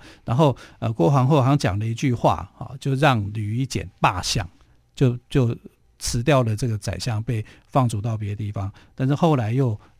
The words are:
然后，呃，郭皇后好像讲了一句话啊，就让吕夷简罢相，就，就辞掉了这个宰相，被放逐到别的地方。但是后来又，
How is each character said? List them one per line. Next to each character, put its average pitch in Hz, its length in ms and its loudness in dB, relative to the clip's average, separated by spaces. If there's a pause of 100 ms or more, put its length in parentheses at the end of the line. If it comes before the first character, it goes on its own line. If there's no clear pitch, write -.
(240)
然 120 120 -2
后， 143 200 4 (240)
呃， 113 120 -2
郭 165 160 2
皇 135 160 4
后 139 160 4
好 123 60 2
像 143 100 4
讲 104 220 -2
了 110 80 -4
一 117 80 -4
句 127 180 -2
话 117 460 0
啊， - 120 -12 (100)
就 135 160 -2
让 131 360 2
吕 107 240 -4
夷 135 80 -2
简 90 240 -6 (120)
罢 107 200 0
相， - 240 -4 (520)
就， 123 200 2 (140)
就 123 260 2 (440)
辞 - 200 -4
掉 131 220 4
了 110 140 0
这 131 100 -2
个 110 100 -2
宰 92 220 -6
相， 110 240 -4
被 113 240 -4 (240)
放 131 180 4
逐 107 120 -4
到 113 160 -2
别 104 140 -6
的 104 40 -6
地 104 160 -6
方。 98 180 -6 (280)
但 131 100 0
是 139 80 2
后 156 220 4
来 113 160 -2
又， 123 260 0 (220)